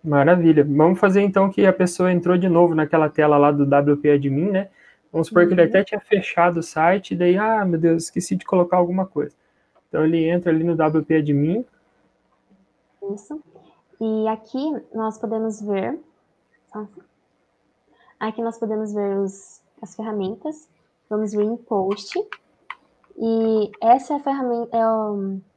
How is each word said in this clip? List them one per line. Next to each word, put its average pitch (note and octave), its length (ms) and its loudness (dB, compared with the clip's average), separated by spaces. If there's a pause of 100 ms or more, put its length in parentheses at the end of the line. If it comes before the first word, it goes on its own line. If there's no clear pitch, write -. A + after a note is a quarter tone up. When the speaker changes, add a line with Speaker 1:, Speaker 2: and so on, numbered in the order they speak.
Speaker 1:
Maravilha. D#3 600 4
Vamos D#3 360 4
fazer G3+ 220 2
então G3 280 2
que G3 160 2
a F#3 80 6
pessoa F3+ 380 0
entrou F3 260 2
de F#3 120 0
novo E3+ 260 4
naquela D#3 340 2
tela D3+ 280 4
lá D3 140 6
do C#3+ 140 0
W C#3+ 320 2
P D3 140 2
Admin, C#3 400 0
né? G3 180 -4 (420)
Vamos E3 160 -2
supor F3 200 4
que F#3 60 0
ele F3+ 80 4
Speaker 2:
Uhum. D#3+ 80 6
Speaker 1:
até G3+ 140 2
tinha G3+ 160 -6
fechado F3 600 0
o D#3 40 -6
site, F3+ 520 -2
daí, F3 220 2
ah, G#3+ 260 0
meu E3+ 160 -2
Deus, E3 240 0
esqueci - 320 -6
de F#3 80 -8
colocar F3+ 340 0
alguma F3+ 280 0
coisa. C#3+ 280 -6 (540)
Então D#3 160 -4
ele D#3+ 240 0
entra F3 240 -2
ali D#3+ 120 0
no E3+ 120 -2
W D#3 300 0
P D#3+ 100 0
Admin. D3+ 500 0 (1500)
Speaker 2:
Isso. D4+ 280 -14 (580)
E A3 280 -2
aqui A3 320 -6 (340)
nós A3 240 -6
podemos A3 440 -6
ver, G#3 360 -4 (2250)
aqui A3 220 -8
nós A3+ 180 -6
podemos G#3+ 340 -6
ver G3+ 240 -4
os, G3 440 -8 (200)
as - 140 -20
ferramentas. G#3+ 720 -10 (400)
Vamos G#3+ 220 -4
vir G#3 140 0
em A3+ 100 -4
post. G3+ 580 -6 (1040)
E A3 540 0 (100)
essa C4 320 2
é C#4+ 40 -4
a - 20 -6
ferramenta, A#3+ 560 -4
é A3+ 100 2
o G#3 540 -4 (180)